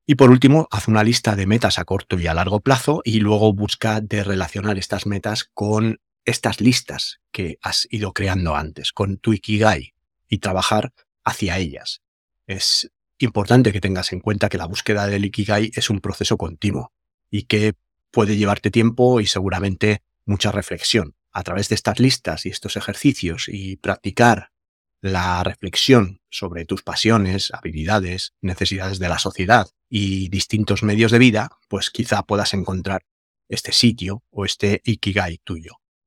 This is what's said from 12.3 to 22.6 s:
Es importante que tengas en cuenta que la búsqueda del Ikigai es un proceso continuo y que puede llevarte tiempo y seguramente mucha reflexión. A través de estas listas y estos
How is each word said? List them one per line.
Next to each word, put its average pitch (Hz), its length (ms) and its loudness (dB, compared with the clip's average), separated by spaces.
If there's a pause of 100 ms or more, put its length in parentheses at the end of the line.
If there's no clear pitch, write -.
Es - 440 -2 (280)
importante 117 520 4
que 98 100 -2
tengas 95 300 -2
en 92 80 -6
cuenta 101 300 0
que 95 80 -6
la 87 80 -6
búsqueda 101 420 -2
del 101 180 -2
Ikigai 104 500 -2
es - 140 -4
un 98 120 -2
proceso - 360 -4
continuo - 540 -4 (380)
y 101 140 -4
que 107 300 0 (380)
puede 107 260 2
llevarte 101 340 0
tiempo 117 500 4
y 101 60 -2
seguramente 98 760 -2 (220)
mucha 101 260 -2
reflexión. 90 640 -4 (160)
A 101 120 -8
través 95 260 -4
de 110 60 0
estas 110 240 -2
listas 120 460 0
y 92 40 -6
estos - 280 -10